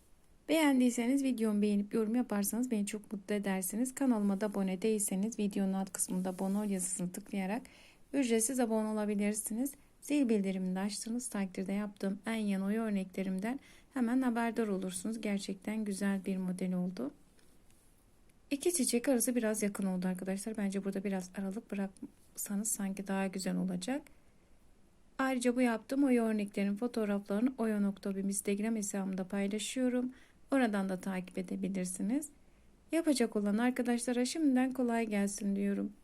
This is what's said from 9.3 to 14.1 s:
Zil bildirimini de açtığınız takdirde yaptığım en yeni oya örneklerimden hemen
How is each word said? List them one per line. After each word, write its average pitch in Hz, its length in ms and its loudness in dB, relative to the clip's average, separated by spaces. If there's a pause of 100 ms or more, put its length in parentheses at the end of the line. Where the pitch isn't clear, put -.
Zil 285 280 2
bildirimini 190 460 2
de 185 40 -2
açtığınız 220 480 -4
takdirde 190 460 -4
yaptığım 202 520 -2
en 226 100 -2
yeni 202 280 0
oya 214 200 0
örneklerimden 196 760 -2 (340)
hemen 254 280 2